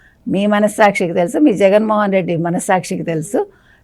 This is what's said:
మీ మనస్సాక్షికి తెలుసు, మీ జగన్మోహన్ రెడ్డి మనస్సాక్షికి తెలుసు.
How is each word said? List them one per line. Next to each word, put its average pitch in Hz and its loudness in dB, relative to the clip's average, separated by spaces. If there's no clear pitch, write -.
మీ 190 0
మనస్సాక్షికి 208 0
తెలుసు, 185 -2
మీ 302 4
జగన్మోహన్ 208 2
రెడ్డి 175 0
మనస్సాక్షికి 175 -2
తెలుసు. 165 -4